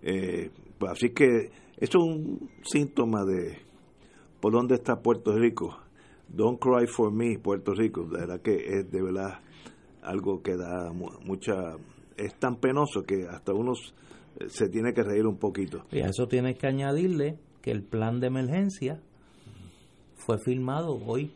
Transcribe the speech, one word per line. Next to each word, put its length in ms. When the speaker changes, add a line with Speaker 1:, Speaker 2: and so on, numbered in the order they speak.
Speaker 1:
Eh, 480
pues 120
así 200
que 400
eso 220
es 40
un 460
síntoma 600
de 320
por 120
dónde 220
está 260
Puerto 360
Rico. 400
Don't 320
cry 280
for 260
me, 260
Puerto 340
Rico. 380
La 100
verdad 200
que 140
es 360
de 100
verdad 380
algo 400
que 160
da 340
mu-, 200
mucha, 520
es 200
tan 200
penoso 460
que 220
hasta 280
uno 200
s-, 200
se 180
tiene 260
que 100
reír 220
un 120
poquito. 540
Speaker 2:
Y 100
a 60
eso 200
tienes 300
que 100
añadirle 680
que 100
el 120
plan 360
de 80
emergencia 720
fue 240
firmado 680
hoy. 300